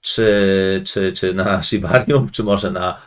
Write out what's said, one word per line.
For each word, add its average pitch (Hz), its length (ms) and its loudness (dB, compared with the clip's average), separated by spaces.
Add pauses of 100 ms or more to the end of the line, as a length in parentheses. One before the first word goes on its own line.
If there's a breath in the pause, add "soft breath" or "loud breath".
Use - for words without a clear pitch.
Czy, 98 840 2
czy, 95 280 -2
czy 92 200 -2
na 95 300 0
Shibarium? 117 640 0
Czy - 140 -6
może 101 280 0
na 90 360 -6